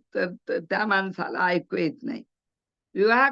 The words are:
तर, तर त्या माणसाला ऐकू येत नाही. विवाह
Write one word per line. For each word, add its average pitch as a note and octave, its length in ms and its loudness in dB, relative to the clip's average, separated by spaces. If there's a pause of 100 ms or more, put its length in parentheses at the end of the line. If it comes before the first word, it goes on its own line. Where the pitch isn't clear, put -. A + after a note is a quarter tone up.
(140)
तर, F#3+ 120 0 (220)
तर - 120 0
त्या F#3+ 260 -2
माणसाला F#3+ 600 -2
ऐकू F3 300 -2
येत E3+ 260 -2
नाही. - 200 -8 (720)
विवाह A#3 380 4